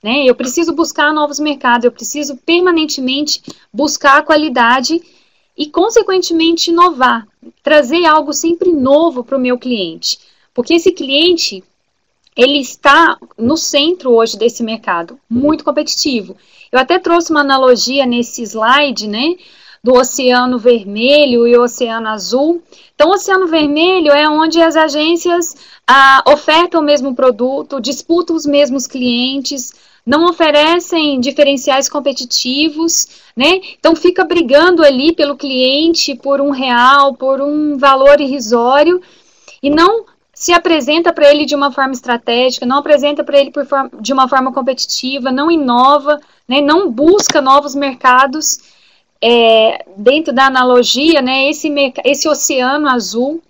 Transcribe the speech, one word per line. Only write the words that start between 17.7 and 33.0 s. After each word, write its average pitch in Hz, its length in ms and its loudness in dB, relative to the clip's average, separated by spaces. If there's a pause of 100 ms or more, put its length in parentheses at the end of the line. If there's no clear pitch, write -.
nesse 240 360 -4
slide, 220 640 -2
né, 254 300 -4 (480)
do 240 100 2
Oceano 247 640 0
Vermelho 233 880 2
e 240 100 4
o 240 60 4
Oceano 226 460 -4
Azul. 254 520 -2 (340)
Então, 302 160 2
o - 20 4
Oceano 381 340 0
Vermelho 320 640 0
é 294 180 4
onde 320 320 0
as 330 140 2
agências, 320 800 0 (320)
ah, 269 400 6
ofertam 311 540 2
o 302 40 -2
mesmo 277 300 0
produto, 254 640 -2
disputam 330 560 -4
os 294 120 -4
mesmos 285 400 0
clientes, 254 840 -6 (340)
não 302 240 2
oferecem 311 920 0
diferenciais 277 680 0
competitivos, 294 1160 -4 (300)